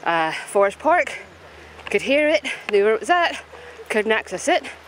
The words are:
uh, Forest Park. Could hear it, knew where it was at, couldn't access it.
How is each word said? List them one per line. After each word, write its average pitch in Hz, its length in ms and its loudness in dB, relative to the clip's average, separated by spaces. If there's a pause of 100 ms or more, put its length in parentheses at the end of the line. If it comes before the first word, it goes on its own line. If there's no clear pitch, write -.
uh, 165 280 0
Forest 196 460 0
Park. 311 400 0 (720)
Could 202 120 0
hear 285 260 2
it, 302 160 2 (260)
knew 202 140 4
where 214 100 4
it 220 60 0
was 220 100 -10
at, 339 320 2 (460)
couldn't 214 240 0
access 190 360 -4
it. 311 160 2 (240)